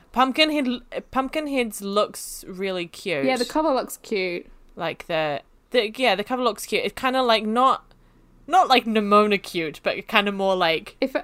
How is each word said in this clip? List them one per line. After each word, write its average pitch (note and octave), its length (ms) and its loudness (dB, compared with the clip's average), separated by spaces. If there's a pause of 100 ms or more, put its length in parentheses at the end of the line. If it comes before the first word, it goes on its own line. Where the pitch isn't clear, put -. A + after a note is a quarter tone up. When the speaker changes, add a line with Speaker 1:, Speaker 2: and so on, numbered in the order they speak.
(120)
Speaker 1:
Pumpkinhead, C4+ 680 2 (280)
Pumpkinheads C4+ 720 -4
looks - 640 -4
really F#3 400 -6
cute. D#3 380 -4
Speaker 2:
Yeah, C4 120 2
the A#3+ 80 -2
cover D#4 300 0
looks G#3+ 240 -4
cute. F#3 480 -6 (300)
Speaker 1:
Like, - 320 -8
the, D#3 320 -2 (300)
the, A3 260 0
yeah, B3 180 2
the G3+ 100 -2
cover B3+ 200 -2
looks - 200 -2
cute. - 200 -2
It's F#3+ 140 -6
kinda, C4 260 0
like, A3+ 200 2
not, A#3+ 400 2 (600)
not, E4 220 4
like, B3 160 4
Nimona G#3 580 4
cute, D#3+ 400 -6
but F#3+ 240 -4
kinda G#3 240 2
more G3 240 0
like E3 460 0
Speaker 2:
If, C4 240 -2